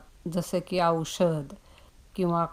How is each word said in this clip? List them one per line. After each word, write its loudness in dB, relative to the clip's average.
जसे -2
की -2
औषध 2
किंवा 0